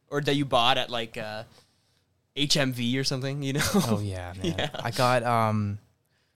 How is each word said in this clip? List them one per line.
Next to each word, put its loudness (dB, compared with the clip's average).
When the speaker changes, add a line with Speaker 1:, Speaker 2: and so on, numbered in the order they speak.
Speaker 1:
or -2
that 2
you 2
bought 4
at, -2
like, -6
uh, -10
H 2
M 2
V 0
or 0
something, -4
you -2
know? 0
Speaker 2:
Oh, 2
yeah, -6
Speaker 1:
<laughs> -12
Speaker 2:
man. 0
Speaker 1:
Yeah. -2
Speaker 2:
I -2
got, 4
um, 2